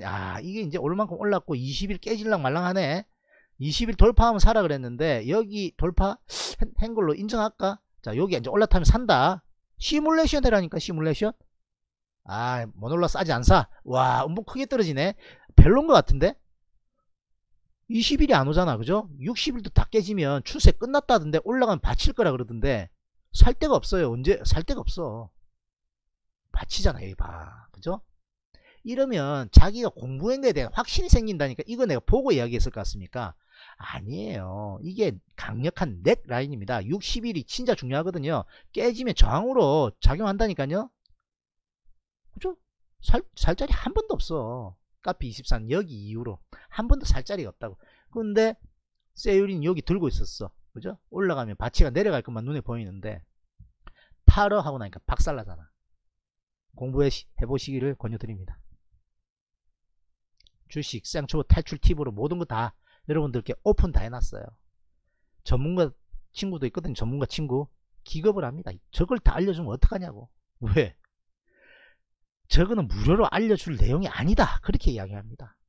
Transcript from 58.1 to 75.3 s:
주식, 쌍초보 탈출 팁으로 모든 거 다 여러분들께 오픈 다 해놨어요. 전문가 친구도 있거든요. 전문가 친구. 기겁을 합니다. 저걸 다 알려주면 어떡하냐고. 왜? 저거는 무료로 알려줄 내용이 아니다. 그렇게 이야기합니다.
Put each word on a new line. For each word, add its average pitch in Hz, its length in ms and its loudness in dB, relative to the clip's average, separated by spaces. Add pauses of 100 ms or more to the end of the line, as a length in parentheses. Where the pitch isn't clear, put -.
주식, - 400 -10
쌍초보 147 360 -4
탈출 - 340 2
팁으로 147 340 0
모든 143 280 -6
거 170 60 -6
다 113 300 -6 (340)
여러분들께 135 440 -2 (100)
오픈 208 300 2
다 - 80 4
해놨어요. 113 420 -6 (1000)
전문가 156 440 0 (440)
친구도 175 340 -8
있거든요. 160 260 -8
전문가 131 320 -4
친구. 143 420 -6 (360)
기겁을 190 400 -2
합니다. 135 280 -10 (200)
저걸 208 280 -2
다 - 160 4
알려주면 165 360 -4
어떡하냐고. 127 580 -2 (300)
왜? 110 360 -2 (1500)
저거는 190 380 4
무료로 120 440 2
알려줄 190 460 -2
내용이 160 300 2
아니다. - 540 0
그렇게 - 300 0
이야기합니다. 104 680 -12 (120)